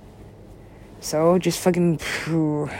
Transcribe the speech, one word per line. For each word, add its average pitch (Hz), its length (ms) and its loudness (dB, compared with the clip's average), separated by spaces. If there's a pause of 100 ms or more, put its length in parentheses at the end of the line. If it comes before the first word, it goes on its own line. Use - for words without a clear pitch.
(1000)
So, 165 380 2
just 170 220 -2
fucking, 175 400 2
phew, 151 680 -2 (140)